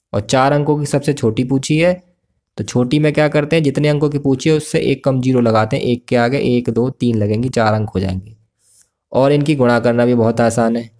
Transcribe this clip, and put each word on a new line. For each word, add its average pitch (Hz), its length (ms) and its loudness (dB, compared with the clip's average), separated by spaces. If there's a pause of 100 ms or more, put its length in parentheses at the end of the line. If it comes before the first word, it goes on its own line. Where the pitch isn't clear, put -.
(120)
और 107 100 -2
चार 135 300 2
अंकों 147 260 0
की 147 80 -4
सबसे 143 280 -2
छोटी 120 300 -2
पूछी 135 340 -2
है, 175 140 2 (640)
तो 104 60 -6
छोटी 123 340 0
में 151 140 2
क्या 151 160 2
करते 147 280 0
हैं, 165 60 2
जितने 147 260 0
अंकों 147 220 0
की 147 80 -4
पूछी 135 320 0
है 156 60 4
उससे 151 260 -4
एक 131 220 -2
कम 135 160 0
ज़ीरो 127 200 2
लगाते 110 360 2
हैं, - 60 -6
एक 123 240 -2
के 123 100 0
आगे 120 220 0 (100)
एक, 123 220 0
दो, 117 200 0
तीन 120 260 -2
लगेंगी, 107 340 -2
चार 110 240 0
अंक 107 160 -2
हो 95 100 -4
जाएंगे। 95 360 -6 (760)
और 135 200 4
इनकी 147 220 2
गुणा 120 260 2
करना 120 260 2
भी 123 80 2
बहुत 117 280 2
आसान 117 340 0
है, 117 240 -8